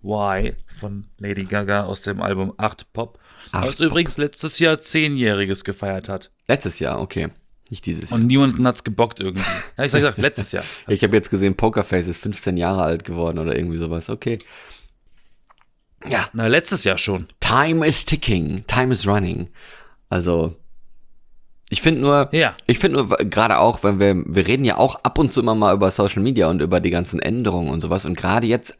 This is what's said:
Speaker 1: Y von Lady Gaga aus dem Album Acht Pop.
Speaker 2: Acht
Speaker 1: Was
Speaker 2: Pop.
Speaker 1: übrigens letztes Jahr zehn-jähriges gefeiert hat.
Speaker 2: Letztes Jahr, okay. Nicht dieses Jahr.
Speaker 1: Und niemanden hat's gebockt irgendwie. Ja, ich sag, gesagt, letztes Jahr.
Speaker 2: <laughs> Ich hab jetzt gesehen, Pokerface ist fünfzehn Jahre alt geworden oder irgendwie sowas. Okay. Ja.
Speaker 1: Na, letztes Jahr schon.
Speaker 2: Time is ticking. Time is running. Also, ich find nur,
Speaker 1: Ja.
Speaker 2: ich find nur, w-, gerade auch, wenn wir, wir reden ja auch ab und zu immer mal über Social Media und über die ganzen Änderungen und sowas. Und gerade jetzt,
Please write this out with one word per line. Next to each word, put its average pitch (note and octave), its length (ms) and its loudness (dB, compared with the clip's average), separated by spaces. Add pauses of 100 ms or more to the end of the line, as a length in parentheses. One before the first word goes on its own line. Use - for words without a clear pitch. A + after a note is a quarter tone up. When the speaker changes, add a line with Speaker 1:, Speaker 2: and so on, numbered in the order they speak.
Speaker 1:
Y G2+ 520 -2 (240)
von G2+ 280 -10 (120)
Lady G2 260 -6
Gaga G2+ 400 -2
aus F#2+ 180 -8
dem G2 200 -6
Album F#2+ 340 -2
Acht - 360 -6
Pop. A#2 260 -8 (320)
Speaker 2:
Acht F#2 160 -2
Speaker 1:
Was C3+ 100 -6
Speaker 2:
Pop. E3 100 2
Speaker 1:
übrigens E3 300 0
letztes D3 440 0
Jahr D#3+ 180 4
zehn-jähriges A2+ 840 2
gefeiert F#2+ 440 -6
hat. F#2+ 220 -10 (160)
Speaker 2:
Letztes B2 320 0
Jahr, C2+ 220 -2
okay. - 280 -6 (400)
Nicht - 160 -12
dieses E2+ 260 -6
Jahr. A2+ 100 0
Speaker 1:
Und A#2 80 4
niemanden C3 380 4
hat's B2 180 0
gebockt A2+ 360 -2
irgendwie. F#2+ 240 -4 (320)
Ja, C3 80 -4
ich C#3 60 0
sag, D3 80 4
gesagt, C#3+ 200 2
letztes - 340 0
Jahr. F2+ 120 -4 (120)
Speaker 2:
<laughs> - 120 -12
Ich G2+ 140 0
hab G2+ 100 4
jetzt G#2 180 2
gesehen, F#2+ 260 2
Pokerface F#2+ 500 0
ist F2+ 120 -6
fünfzehn G2 380 -4
Jahre F2+ 260 0
alt E2 220 0
geworden E2+ 360 -4
oder D#2 160 -2
irgendwie E2 220 -4
sowas. E2 300 -6
Okay. A2+ 300 -6 (1700)
Ja. G#2+ 240 -2
Speaker 1:
Na, A2+ 140 -2
letztes B2 380 2
Jahr F#2+ 120 2
schon. F#2 300 -2 (140)
Speaker 2:
Time D3+ 460 2
is - 200 2
ticking. F#2+ 600 -2
Time B2+ 240 2
is G#2 140 -2
running. G2 440 0 (580)
Also, E2+ 480 0 (1160)
ich - 100 -2
find D#3 180 4
nur, C#3+ 320 4
Speaker 1:
Ja. D3+ 240 2 (100)
Speaker 2:
ich A#2+ 140 2
find E3+ 140 2
nur, C3+ 180 0
w-, - 140 2
gerade G2 340 2
auch, A2+ 240 4
wenn G2 160 2
wir, G2+ 160 4 (100)
wir F2+ 220 2
reden B2+ 160 2
ja A2 120 2
auch - 280 2
ab - 140 0
und D3 140 4
zu - 80 0
immer A#2 140 2
mal G#2 180 4
über F#2+ 200 2
Social G2+ 280 0
Media G#2+ 280 2
und E2+ 120 2
über F2 200 2
die F2+ 100 0
ganzen F2 300 -2
Änderungen G2+ 480 -2
und D#2 120 -2
sowas. E2 260 -2
Und F2 100 -4
gerade A2 320 0
jetzt, A#2 320 -2